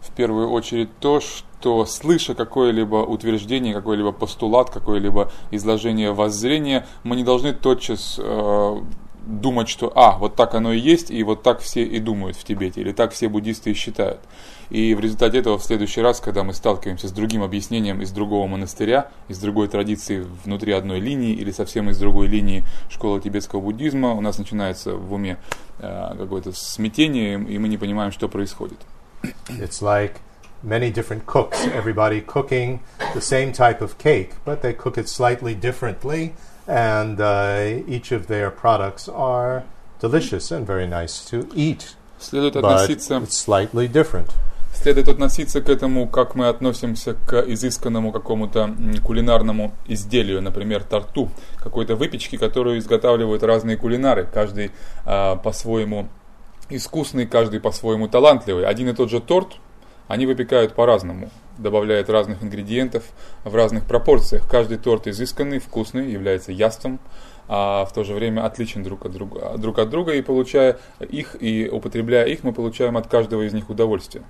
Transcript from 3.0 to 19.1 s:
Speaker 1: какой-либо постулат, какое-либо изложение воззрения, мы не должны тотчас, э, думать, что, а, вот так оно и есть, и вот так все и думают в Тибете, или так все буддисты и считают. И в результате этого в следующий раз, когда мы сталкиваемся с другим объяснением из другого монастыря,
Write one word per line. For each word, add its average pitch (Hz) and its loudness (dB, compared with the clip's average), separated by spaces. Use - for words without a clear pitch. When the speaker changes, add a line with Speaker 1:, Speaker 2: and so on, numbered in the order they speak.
Speaker 1:
какой-либо 104 -2
постулат, 117 0
какое-либо 101 4
изложение 107 0
воззрения, 123 0
мы 120 -4
не 123 -2
должны 127 4
тотчас, - 0
э, 104 0
думать, 113 -2
что, - -4
а, 113 8
вот 101 -2
так 117 4
оно 113 0
и 113 0
есть, 165 2
и 113 -4
вот 107 -2
так 120 4
все - -2
и 117 -4
думают 101 -4
в - -16
Тибете, 98 -6
или 101 -4
так - 2
все - -2
буддисты 107 -4
и 104 2
считают. 98 -4
И 110 2
в 104 -2
результате 110 2
этого 110 2
в - -6
следующий 104 -2
раз, 120 2
когда 98 -2
мы 98 -4
сталкиваемся 98 -2
с 92 -8
другим 107 -2
объяснением 101 -4
из 95 -6
другого 101 -2
монастыря, 98 -2